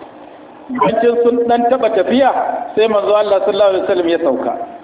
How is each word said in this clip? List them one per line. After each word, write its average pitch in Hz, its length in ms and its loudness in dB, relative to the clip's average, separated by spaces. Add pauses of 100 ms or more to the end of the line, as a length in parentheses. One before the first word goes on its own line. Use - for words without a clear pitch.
(680)
Baccin 240 540 0
sun 240 240 2
ɗan 240 240 2
taɓa 254 240 0
tafiya, 233 340 2 (460)
sai 214 120 2
manzo 202 280 0
Allah 208 260 2
sallallahu 202 300 2
alaihi 185 160 -2
wasallam 180 220 0
ya 165 100 0
sauka. 131 340 -2 (300)